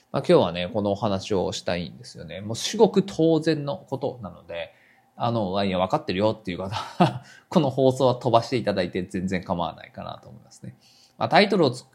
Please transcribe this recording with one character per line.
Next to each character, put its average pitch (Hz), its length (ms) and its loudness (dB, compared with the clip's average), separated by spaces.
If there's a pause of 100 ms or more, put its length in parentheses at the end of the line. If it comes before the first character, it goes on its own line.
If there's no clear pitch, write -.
(100)
ま 135 100 -4
あ、 - 60 -4
今 175 120 6
日 127 40 6
は 90 100 0
ね、 90 200 -4
こ 110 80 -2
の 101 120 0
お - 20 0
話 98 400 -2
を 90 180 0
し - 80 -8
た 92 160 -4
い 87 140 -6
ん 60 80 -20
で - 80 -20
す - 100 -20
よ 92 80 -14
ね。 85 160 -14
も 104 140 -8
う - 20 -6
至 - 220 -4
極 196 240 6
当 160 380 2
然 151 260 0
の 143 100 -4
こ - 220 -10
と 127 240 -6
な 90 80 -12
の 85 160 -20
で、 85 260 -10 (440)
あ 120 140 -2
の、 101 320 -2
い 98 80 0
や、 90 80 0
分 92 120 0
か 147 80 2
っ - 80 -10
て 92 80 -2
る 90 40 -2
よ 107 200 2
っ - 40 -20
て - 80 -10
い 87 40 -6
う 85 40 -8
方、 107 680 -2
<laughs> - 220 -20
こ 185 100 4
の 143 80 2
放 131 240 4
送 131 140 2
は 120 80 4
飛 120 180 0
ば 113 100 6
し - 60 -12
て 131 80 -2
い 104 80 -4
た 101 80 0
だ 95 100 0
い 87 80 -4
て 92 120 -4
全 92 240 -6
然 92 180 -2
構 87 180 -4
わ 80 120 -6
な - 120 -18
い - 60 -20
か 87 120 -14
な 85 180 -12
と - 80 -20
思 - 80 -20
い - 40 -20
ま - 80 -20
す - 120 -20
ね。 127 140 -16 (420)
ま 110 80 -2
あ、 - 20 -8
タ 170 140 6
イ 208 80 2
ト 202 80 2
ル 160 80 6
を - 60 2
つ - 120 -14 (100)